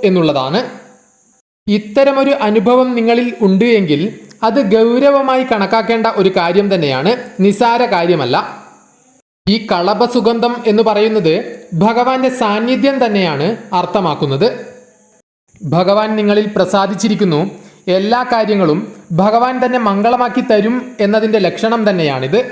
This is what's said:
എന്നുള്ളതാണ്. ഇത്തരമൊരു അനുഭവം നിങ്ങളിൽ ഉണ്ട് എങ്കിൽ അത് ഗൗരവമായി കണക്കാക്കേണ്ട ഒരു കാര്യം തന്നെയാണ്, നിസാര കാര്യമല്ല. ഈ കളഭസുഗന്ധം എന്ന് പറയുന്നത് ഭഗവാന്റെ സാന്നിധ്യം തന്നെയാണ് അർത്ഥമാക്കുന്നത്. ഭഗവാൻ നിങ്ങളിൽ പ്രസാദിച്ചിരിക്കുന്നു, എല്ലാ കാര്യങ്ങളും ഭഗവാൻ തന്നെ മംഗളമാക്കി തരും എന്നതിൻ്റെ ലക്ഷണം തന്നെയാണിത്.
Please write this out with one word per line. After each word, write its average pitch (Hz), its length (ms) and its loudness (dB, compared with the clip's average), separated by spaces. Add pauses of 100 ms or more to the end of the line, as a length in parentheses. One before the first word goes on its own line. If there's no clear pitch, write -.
എന്നുള്ളതാണ്. 160 520 2 (1160)
ഇത്തരമൊരു 269 560 2 (120)
അനുഭവം 240 520 2
നിങ്ങളിൽ 233 300 2 (180)
ഉണ്ട് 190 200 2 (140)
എങ്കിൽ 151 220 0 (460)
അത് 226 120 0 (140)
ഗൗരവമായി 262 800 2
കണക്കാക്കേണ്ട 220 560 0 (120)
ഒരു 190 180 4
കാര്യം 180 360 0
തന്നെയാണ്, 147 380 0 (320)
നിസാര 233 380 2 (120)
കാര്യമല്ല. 170 420 0 (1120)
ഈ 202 80 2 (160)
കളഭസുഗന്ധം 226 840 0 (180)
എന്ന് 214 180 2
പറയുന്നത് 208 440 2 (500)
ഭഗവാന്റെ 254 480 2 (100)
സാന്നിധ്യം 233 600 0
തന്നെയാണ് 180 440 0 (320)
അർത്ഥമാക്കുന്നത്. 160 680 -2 (1300)
ഭഗവാൻ 202 340 0 (100)
നിങ്ങളിൽ 208 260 2 (100)
പ്രസാദിച്ചിരിക്കുന്നു, 196 840 0 (560)
എല്ലാ 214 240 0 (120)
കാര്യങ്ങളും 202 460 0 (420)
ഭഗവാൻ 233 420 2
തന്നെ 247 240 0
മംഗളമാക്കി 233 600 0
തരും 220 260 2 (300)
എന്നതിൻ്റെ 214 400 2
ലക്ഷണം 220 420 -2
തന്നെയാണിത്. 156 520 0 (120)